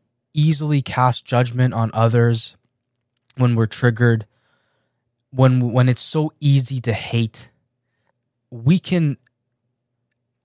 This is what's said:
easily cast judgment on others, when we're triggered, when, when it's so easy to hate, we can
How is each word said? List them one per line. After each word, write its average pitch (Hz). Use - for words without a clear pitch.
easily 151
cast -
judgment 123
on 113
others, 113
when 123
we're 113
triggered, 117
when, 127
when 127
it's 123
so 156
easy 135
to 117
hate, -
we 127
can 165